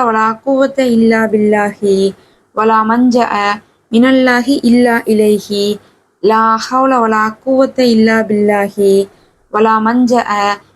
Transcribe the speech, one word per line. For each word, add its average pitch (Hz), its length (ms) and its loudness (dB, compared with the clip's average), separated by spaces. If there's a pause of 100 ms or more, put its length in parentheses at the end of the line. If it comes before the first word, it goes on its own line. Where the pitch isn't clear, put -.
வலா 220 240 0 (120)
குவத்த 269 460 -2
இல்லா 226 400 2
பில்லாஹி. 208 720 0 (580)
வலா 220 280 0
மஞ்சஅ 240 500 0 (600)
மினல்லாஹி 254 680 2
இல்லா 240 340 2 (100)
இலைஹி. 208 580 0 (580)
லா 214 200 2 (140)
ஹவுல 262 440 -2
வலா 220 240 0 (140)
குவத்த 262 440 -2
இல்லா 226 400 2
பில்லாஹி. 208 720 0 (580)
வலா 220 260 0
மஞ்சஅ 240 520 0 (460)